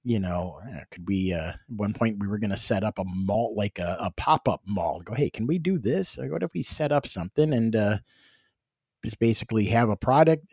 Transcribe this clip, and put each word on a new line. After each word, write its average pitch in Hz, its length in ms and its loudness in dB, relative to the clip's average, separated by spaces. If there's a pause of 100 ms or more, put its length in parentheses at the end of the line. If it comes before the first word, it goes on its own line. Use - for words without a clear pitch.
you 117 160 2
know, 87 440 -4
uh, 76 180 -12 (100)
could 87 160 -16
we, 95 260 0
uh, 82 160 -4
at 92 60 -8 (140)
one 104 240 -4
point 110 260 0
we 101 80 -2
were 104 120 -2
gonna 104 180 -2
set 101 260 0
up 107 160 -2
a 95 60 -2
mall, 98 500 -2
like 104 240 -2
a, 87 220 -4
a 95 100 -4
pop-up - 560 0
mall. 90 360 -4
Go, 98 100 -10
"Hey, 139 160 0
can 113 180 -6
we 175 120 0
do 180 200 0
this? 151 380 -2
Or 131 120 -6
what 170 140 -4
if 175 100 -4
we 170 100 -4
set 147 280 0
up 143 160 0
something 147 460 0
and, 113 220 2
uh, 107 220 4 (1040)
just 110 160 -6
basically 113 460 2
have 113 240 4
a 101 80 0
product 151 560 4